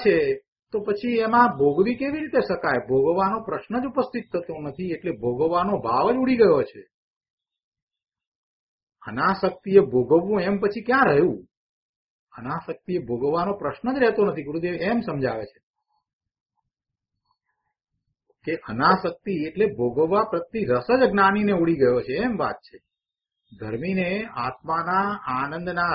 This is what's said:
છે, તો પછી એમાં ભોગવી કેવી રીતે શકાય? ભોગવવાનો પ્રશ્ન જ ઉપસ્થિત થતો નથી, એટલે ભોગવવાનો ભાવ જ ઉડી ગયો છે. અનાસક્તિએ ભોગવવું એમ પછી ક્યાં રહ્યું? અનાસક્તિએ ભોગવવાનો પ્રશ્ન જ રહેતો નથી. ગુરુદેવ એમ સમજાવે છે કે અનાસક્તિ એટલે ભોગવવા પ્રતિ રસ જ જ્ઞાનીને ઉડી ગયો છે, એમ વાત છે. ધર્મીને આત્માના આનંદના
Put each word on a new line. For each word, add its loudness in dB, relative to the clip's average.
છે, 4
તો -2
પછી -4
એમાં 4
ભોગવી 4
કેવી -4
રીતે 0
શકાય? -2
ભોગવવાનો 2
પ્રશ્ન -6
જ -4
ઉપસ્થિત -4
થતો -6
નથી, -8
એટલે -6
ભોગવવાનો 0
ભાવ 2
જ 2
ઉડી 2
ગયો 6
છે. -10
અનાસક્તિએ 2
ભોગવવું 2
એમ 0
પછી -2
ક્યાં 2
રહ્યું? 2
અનાસક્તિએ -8
ભોગવવાનો -2
પ્રશ્ન -4
જ -4
રહેતો 2
નથી. -2
ગુરુદેવ -6
એમ -2
સમજાવે -4
છે -20
કે -4
અનાસક્તિ -2
એટલે 0
ભોગવવા 0
પ્રતિ -4
રસ 0
જ 4
જ્ઞાનીને 2
ઉડી 2
ગયો 4
છે, -8
એમ -2
વાત -2
છે. -20
ધર્મીને -4
આત્માના -4
આનંદના -4